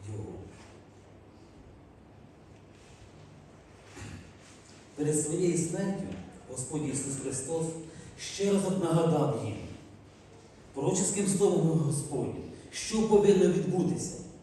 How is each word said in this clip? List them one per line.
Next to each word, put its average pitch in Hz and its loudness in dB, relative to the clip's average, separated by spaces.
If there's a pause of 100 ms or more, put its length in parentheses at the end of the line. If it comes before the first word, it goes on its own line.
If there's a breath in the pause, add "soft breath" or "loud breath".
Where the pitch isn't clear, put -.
його. 104 -10 (4000)
Перед 151 2
своєю 170 0
смертю 185 -2 (480)
Господь 147 -4
Ісус 135 -4
Христос 160 -4 (540 loud breath)
ще 196 0
раз 196 4 (200)
нагадав 156 2
їм 104 -6 (1160)
пророческим 185 0
словом 165 4
Господнім, - -2 (280 loud breath)
що 220 -2
повинно 196 8
відбутися - 0 (260)